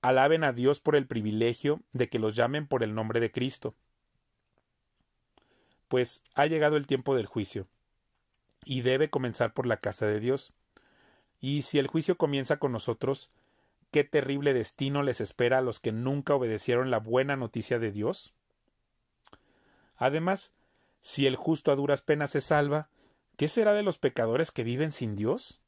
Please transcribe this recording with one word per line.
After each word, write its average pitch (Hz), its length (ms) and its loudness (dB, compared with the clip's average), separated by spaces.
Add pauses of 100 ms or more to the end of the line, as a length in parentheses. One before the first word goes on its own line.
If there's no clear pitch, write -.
Alaben 139 440 4
a 135 80 2
Dios 127 280 2
por 147 160 2
el 139 100 2
privilegio 117 720 -2 (120)
de 123 160 -2
que 120 100 -4
los 110 180 -2
llamen 135 300 0
por 127 160 0
el 107 120 -2
nombre 110 260 -2
de 113 100 0
Cristo. 127 440 -6 (2250)
Pues 127 340 0 (120)
ha 147 120 4
llegado 151 300 2
el 143 100 -2
tiempo 135 300 0
del 110 100 0
juicio, 101 400 -8 (1000)
y 127 180 -6
debe 135 280 2
comenzar 123 420 -2
por 127 140 -4
la 113 120 0
casa 104 280 -4
de 104 140 0
Dios. 127 320 -2 (880)
Y 139 220 -2
si - 160 0
el 135 80 2
juicio 160 300 0
comienza 143 420 0
con 131 140 -2
nosotros, 127 580 -4 (600)
¿qué 147 140 2
terrible 139 480 0
destino 139 500 -2
les 131 180 -2
espera 120 380 2
a 131 40 2
los 120 180 -4
que 113 120 -4
nunca 139 420 -2
obedecieron 123 560 0
la 113 80 2
buena 127 380 0
noticia 120 420 -4
de 110 140 -2
Dios? 107 400 -6 (1600)
Además, 160 560 -2 (500)
si - 240 0
el 131 100 4
justo 160 360 0
a 139 40 4
duras 139 260 0
penas 147 280 0
se 143 100 -2
salva, 147 480 0 (480)
¿qué 151 120 0
será 208 240 2
de 208 100 2
los 196 160 -2
pecadores 127 520 0
que 120 140 -6
viven 135 280 -2
sin 110 220 -6
Dios? 117 520 -4